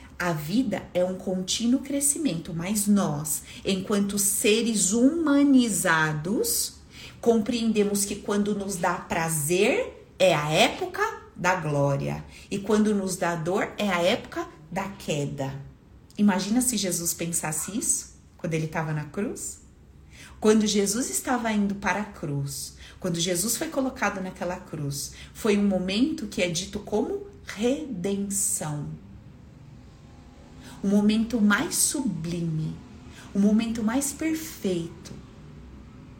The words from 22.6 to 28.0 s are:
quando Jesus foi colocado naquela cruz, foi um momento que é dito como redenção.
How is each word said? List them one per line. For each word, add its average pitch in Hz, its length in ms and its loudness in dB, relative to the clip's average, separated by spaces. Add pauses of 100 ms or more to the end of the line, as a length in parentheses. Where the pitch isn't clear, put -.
quando 170 180 -2
Jesus 180 380 0
foi 320 140 -4
colocado 240 500 -2
naquela 185 360 -6
cruz, 143 580 -8 (200)
foi 208 240 2
um 202 80 4
momento 202 600 2
que - 120 -4
é 180 80 2
dito 170 300 -4
como - 480 -2 (180)
redenção. 202 1400 -2 (1900)